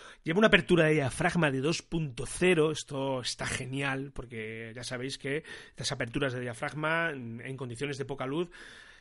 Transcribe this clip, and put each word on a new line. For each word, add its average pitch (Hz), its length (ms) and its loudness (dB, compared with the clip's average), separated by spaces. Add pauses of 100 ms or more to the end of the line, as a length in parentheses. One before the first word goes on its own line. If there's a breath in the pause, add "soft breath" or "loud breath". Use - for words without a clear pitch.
(240 loud breath)
Lleva 165 160 2
una 220 80 10
apertura 175 380 6
de 156 80 6
diafragma 156 580 2
de 135 80 0
dos 156 220 0
punto 139 440 -4
cero, 160 460 4
esto 135 500 -4
está - 240 -4
genial, 135 680 -4
porque 113 600 -8
ya 123 100 -10
sabéis 131 340 -6
que 147 260 -2 (260 loud breath)
estas - 220 -4
aperturas 131 420 0
de 127 60 -4
diafragma 151 720 0
en, 120 300 -6
en 131 160 -8
condiciones 131 400 -4
de 131 80 -2
poca 135 200 -4
luz 156 240 -2 (520 loud breath)